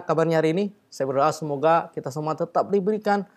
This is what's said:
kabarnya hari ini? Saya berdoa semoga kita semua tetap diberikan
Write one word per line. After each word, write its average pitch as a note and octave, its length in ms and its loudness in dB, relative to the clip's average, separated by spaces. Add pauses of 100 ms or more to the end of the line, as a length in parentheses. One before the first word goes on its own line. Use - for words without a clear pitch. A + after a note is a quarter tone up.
kabarnya D#3+ 320 2
hari D#3+ 160 2
ini? G3 120 0 (280)
Saya C3+ 160 -4
berdoa C#3 240 2
semoga D#3 560 0
kita D3+ 240 -10
semua D3+ 240 -4
tetap E3 320 -2
diberikan G3+ 560 0 (120)